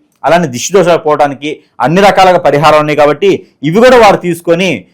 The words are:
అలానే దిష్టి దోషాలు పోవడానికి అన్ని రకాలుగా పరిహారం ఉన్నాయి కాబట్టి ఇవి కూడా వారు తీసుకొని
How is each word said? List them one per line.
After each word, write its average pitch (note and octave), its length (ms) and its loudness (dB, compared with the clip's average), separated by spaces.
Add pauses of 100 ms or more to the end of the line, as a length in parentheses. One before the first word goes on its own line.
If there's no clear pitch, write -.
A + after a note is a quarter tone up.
(260)
అలానే E3 220 0
దిష్టి A#2+ 260 -8
దోషాలు E3+ 240 2
పోవడానికి D3 640 -4 (220)
అన్ని D#3+ 200 0
రకాలుగా F#3 360 2
పరిహారం D3+ 420 0
ఉన్నాయి D3+ 180 -2
కాబట్టి D3 500 0 (160)
ఇవి E3 160 -2
కూడా B3+ 180 4
వారు G3+ 200 4
తీసుకొని E3+ 760 -4